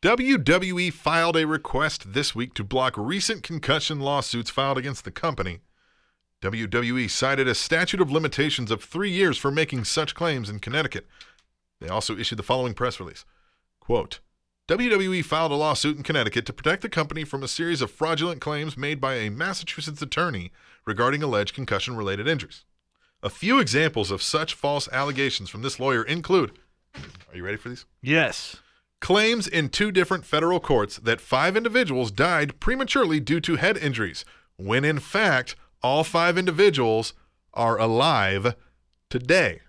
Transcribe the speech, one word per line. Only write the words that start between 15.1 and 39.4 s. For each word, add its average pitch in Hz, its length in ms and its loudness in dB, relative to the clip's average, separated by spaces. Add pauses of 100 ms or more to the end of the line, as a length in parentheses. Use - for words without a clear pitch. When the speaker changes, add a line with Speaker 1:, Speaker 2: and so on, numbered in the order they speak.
Speaker 1:
E 180 80 0
filed 156 300 0
a 143 40 0
lawsuit 151 420 0
in 143 60 -12
Connecticut 117 440 0
to 113 60 -8
protect 170 280 0
the 226 80 -6
company 156 340 -4
from 139 200 -8
a 131 40 -8
series 170 360 -2
of - 80 -4
fraudulent 160 500 -2
claims 151 340 -4
made 143 240 -4
by 131 160 0
a 110 140 -2
Massachusetts 151 720 -6
attorney 139 500 -4 (320)
regarding 120 380 0
alleged 107 320 0
concussion-related 107 760 -4
injuries. - 380 -4 (560)
A 98 80 -4
few 240 300 2
examples 127 500 0
of 98 140 -4
such 156 320 -2
false 143 360 -2
allegations 131 600 -2
from 107 100 -12
this 131 180 -6
lawyer 127 240 2
include," 160 540 0 (380)
are - 420 -18
you 90 80 -8
ready 101 120 -6
for 120 120 -14
these? 123 160 -16 (160)
Speaker 2:
Yes. 143 540 0 (440)
Speaker 1:
"Claims 214 480 2
in 160 220 0
two 208 220 0
different 180 340 2
federal 165 340 2
courts 110 380 0
that 113 240 0
five 160 360 2
individuals 208 540 0
died 147 480 2
prematurely 240 600 2
due 143 220 0
to 165 140 0
head 196 220 2
injuries, 113 480 -4 (320)
when 113 280 0
in 151 140 2
fact, 165 560 2 (260)
all 139 220 2
five 170 340 4
individuals 147 760 4 (420)
are 113 240 2
alive 113 760 4 (560)
today." 127 600 2